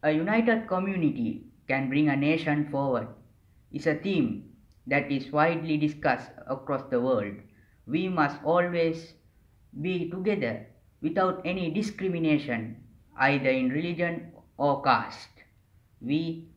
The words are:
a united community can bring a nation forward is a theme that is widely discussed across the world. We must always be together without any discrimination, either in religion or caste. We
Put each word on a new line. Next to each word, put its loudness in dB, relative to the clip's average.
a 4
united 2
community 0
can 0
bring 4
a 4
nation 0
forward 0
is -2
a 2
theme -2
that 0
is -4
widely 2
discussed 0
across -4
the 2
world. 0
We 0
must 0
always 0
be -2
together -2
without 0
any -2
discrimination, -2
either 4
in 2
religion -2
or 2
caste. 0
We -2